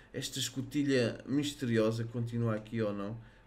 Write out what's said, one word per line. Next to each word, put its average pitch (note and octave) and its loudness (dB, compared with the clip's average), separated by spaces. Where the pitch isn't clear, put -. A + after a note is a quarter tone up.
esta - -6
escotilha C3 0
misteriosa, A#2 2
continua A#2 0
aqui A2 -4
ou G#2 2
não. G#2 -6